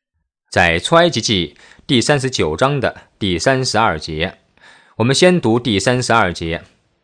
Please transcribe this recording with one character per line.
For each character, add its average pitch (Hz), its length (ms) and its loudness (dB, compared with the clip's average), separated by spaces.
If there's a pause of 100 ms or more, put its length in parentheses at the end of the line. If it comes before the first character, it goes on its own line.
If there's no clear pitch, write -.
(500)
在 85 280 4
出 165 200 0
埃 170 120 4
及 117 120 -4
记 95 340 -2 (300)
第 123 160 2
三 147 180 0
十 131 100 -4
九 82 280 -2
章 139 240 0
的 - 220 -4 (140)
第 92 220 -2
三 131 240 0
十 127 140 -4
二 107 200 0
节。 78 420 -6 (580)
我 113 80 -2
们 135 100 0
先 180 240 4
读 113 180 2
第 117 220 0
三 127 240 -2
十 - 80 -2
二 101 220 2
节。 82 320 -8 (380)